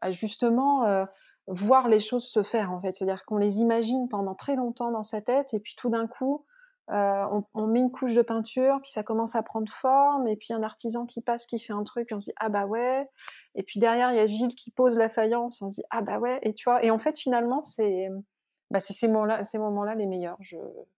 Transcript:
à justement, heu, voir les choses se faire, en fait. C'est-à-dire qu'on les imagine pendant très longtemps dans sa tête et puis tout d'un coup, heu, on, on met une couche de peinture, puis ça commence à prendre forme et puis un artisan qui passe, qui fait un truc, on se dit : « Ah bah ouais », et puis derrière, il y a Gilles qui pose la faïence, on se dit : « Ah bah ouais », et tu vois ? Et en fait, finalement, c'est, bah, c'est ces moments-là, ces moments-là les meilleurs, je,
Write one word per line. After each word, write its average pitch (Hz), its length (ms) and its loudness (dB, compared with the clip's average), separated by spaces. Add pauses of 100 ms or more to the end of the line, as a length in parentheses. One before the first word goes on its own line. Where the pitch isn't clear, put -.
à 190 120 -2
justement, 240 720 2
heu, 190 200 2 (420)
voir 214 400 4
les 214 120 6
choses 240 280 -2
se 214 140 2
faire, 196 300 -2
en 180 80 -6
fait. 185 120 -4
C'est-à-dire 190 320 -4
qu'on 214 140 -2
les 208 220 2
imagine 233 480 2
pendant 196 260 -4
très 277 220 -4
longtemps 240 360 -4
dans 220 100 -4
sa 214 200 -6
tête 269 320 0
et 208 60 0
puis - 160 -16
tout 240 140 -2
d'un 226 160 0
coup, 269 380 -4 (460)
heu, 202 60 -4
on, 202 480 0 (100)
on 214 120 -2
met 226 140 2
une 254 120 2
couche 254 220 -2
de 233 80 6
peinture, 254 600 0
puis - 80 -16
ça 214 120 -6
commence 220 340 -2
à 226 60 0
prendre 220 300 -6
forme 269 560 2
et 214 80 0
puis 233 180 -8
un 226 80 -2
artisan 233 440 -6
qui 240 160 -10
passe, 233 240 -4
qui 233 120 -4
fait - 140 -10
un 208 120 -4
truc, 233 280 -8
on 208 80 -4
se 202 60 -10
dit : « - 140 -10
Ah 220 100 -2
bah 202 160 0
ouais », 247 420 -2 (480)
et 196 80 -4
puis - 160 -6
derrière, 240 320 4
il 240 40 2
y 220 40 4
a 214 60 6
Gilles 226 280 0
qui - 180 -20
pose 247 260 4
la 226 120 6
faïence, 233 520 0
on 196 60 -6
se 196 80 -10
dit : « 220 140 -8
Ah 226 120 -4
bah 208 160 -4
ouais », 240 260 -2
et 214 100 -2
tu - 160 -10
vois ? 240 140 4
Et 226 60 6
en 220 80 4
fait, 302 200 -2
finalement, 247 460 0
c'est, 190 440 -2 (640)
bah, 196 100 0
c'est - 140 -8
ces 233 140 0
moments-là, 214 360 2
ces 214 140 -8
moments-là 208 360 -2
les 214 120 -2
meilleurs, 180 340 -6
je, 185 160 -18 (420)